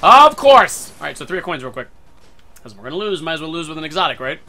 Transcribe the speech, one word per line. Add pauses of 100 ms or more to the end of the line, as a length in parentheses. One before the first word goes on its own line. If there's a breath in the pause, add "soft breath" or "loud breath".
Of
course.
All
right,
so
three
coins
real
quick. (720)
Cause
we're
gonna
lose.
Might
as
well
lose
with
an
exotic,
right?